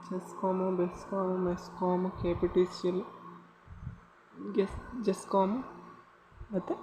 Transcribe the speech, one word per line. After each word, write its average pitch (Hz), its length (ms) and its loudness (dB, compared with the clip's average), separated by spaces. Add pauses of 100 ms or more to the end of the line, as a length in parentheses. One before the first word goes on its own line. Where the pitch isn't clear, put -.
ಚೆಸ್ಕಾಮು, 185 720 0
ಬೆಸ್ಕಾಮು, 185 600 0
ಮೆಸ್ಕಾಮು, 180 720 2
ಕೆ 175 240 0
ಪಿ 175 140 2
ಟಿ 180 180 6
ಸಿ 180 220 -4
ಎಲ್, 180 160 2 (1500)
ಗೆಸ್-, 220 500 0
ಜೆಸ್ಕಾಮ್ 196 600 2 (880)
ಮತ್ತು 180 300 0